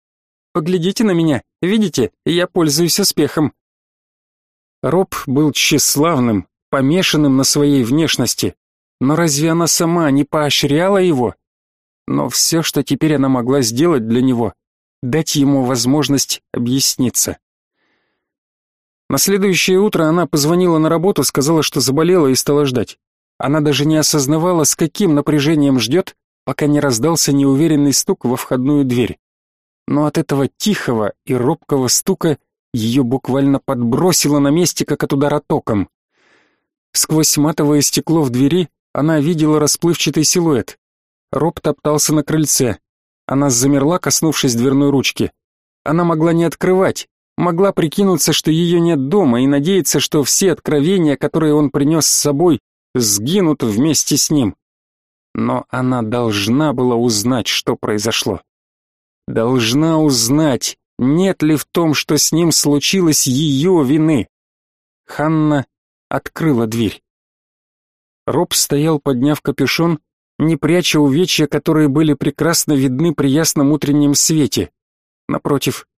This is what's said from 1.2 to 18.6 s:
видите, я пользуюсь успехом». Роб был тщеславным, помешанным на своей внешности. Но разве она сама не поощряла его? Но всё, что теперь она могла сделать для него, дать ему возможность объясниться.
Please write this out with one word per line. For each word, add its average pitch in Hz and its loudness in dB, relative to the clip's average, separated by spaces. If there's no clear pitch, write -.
видите, 180 0
я 170 0
пользуюсь 160 0
успехом». 156 0
Роб 160 -2
был 139 0
тщеславным, 135 0
помешанным 147 2
на 135 2
своей 143 2
внешности. 123 -2
Но 139 0
разве 160 0
она 165 0
сама 165 0
не 139 2
поощряла 151 0
его? 160 0
Но 139 -4
всё, 160 -2
что 143 -2
теперь 151 0
она 135 0
могла 131 0
сделать 123 0
для 117 2
него, 120 0
дать 143 -2
ему 139 2
возможность 131 -2
объясниться. 120 -2